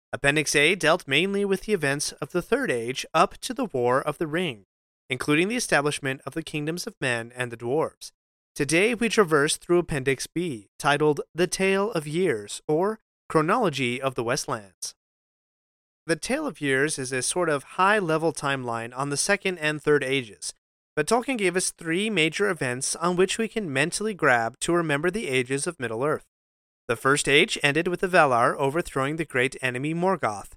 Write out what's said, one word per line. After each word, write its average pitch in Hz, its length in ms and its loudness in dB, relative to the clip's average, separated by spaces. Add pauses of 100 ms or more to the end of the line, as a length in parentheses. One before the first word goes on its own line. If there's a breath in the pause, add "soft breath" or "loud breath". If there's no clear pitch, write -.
(140)
Appendix 143 420 0
A 156 200 4
dealt 165 320 2
mainly 196 360 0
with 190 180 0
the 214 120 -2
events 147 380 -2
of - 220 -10
the 180 100 0
Third 254 260 -2
Age 123 340 -4 (120)
up 170 240 2
to - 160 -8
the 269 100 -4
War 123 340 2
of 147 200 -4
the 170 80 -4
Ring, 147 380 -4 (440)
including 147 380 2
the 233 80 -2
establishment 143 680 0
of - 120 -10
the 160 80 -6
kingdoms 160 420 -6
of 208 160 -10
men 120 340 -2
and 123 160 -6
the 117 60 -12
dwarves. 120 540 -4 (420)
Today 165 400 2
we 226 160 0
traverse 156 480 4
through 175 220 2
Appendix 139 480 -2
B, 160 500 -6
titled 143 440 2 (120)
The 170 140 2
Tale 196 460 0
of 156 140 -4
Years, 147 600 -2
or 185 320 0 (280)
Chronology 156 720 2
of 135 140 -2
the 123 100 -2
Westlands. 113 720 -4 (1120)
The 165 80 0
Tale 277 300 -4
of 202 160 -8
Years 139 380 0
is 131 120 -6
a 127 120 -4
sort 175 260 -2
of 143 140 0
high-level 170 680 0
timeline 123 640 -6
on 143 140 -4
the 143 80 -4
Second 190 400 -2
and 151 240 -2
Third 147 220 4
Ages, 131 500 -4 (420)
but 151 120 -2
Tolkien 247 280 0
gave 185 220 0
us - 140 -2
three 185 400 -2
major 165 360 2
events 135 480 -4
on 175 200 0
which 190 240 2
we 226 80 -2
can 190 260 -6
mentally 175 400 0
grab 120 460 2
to - 120 -2
remember 165 380 2
the 214 180 -6
ages 131 380 -2
of 175 140 -8
Middle-earth. 123 480 -4 (600)
The 117 80 0
First 139 320 2
Age 147 360 4
ended 151 240 2
with 175 140 -4
the 190 60 0
Valar 147 480 4
overthrowing 143 600 -2
the 160 100 -4
great 131 380 0
enemy 131 320 -2
Morgoth, 170 600 0